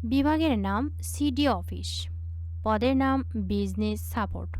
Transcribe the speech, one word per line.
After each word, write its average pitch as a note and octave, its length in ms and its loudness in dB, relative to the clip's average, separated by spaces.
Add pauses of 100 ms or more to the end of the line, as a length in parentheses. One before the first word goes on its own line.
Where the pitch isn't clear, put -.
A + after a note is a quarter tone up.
(120)
বিভাগের D4 440 4 (120)
নাম G3+ 140 0 (300)
সিডি D4 340 2 (140)
অফিস। - 300 -6 (760)
পদের A3 380 4
নাম C4+ 140 4 (340)
বিজনেস G3+ 480 0 (140)
সাপোর্ট - 460 -4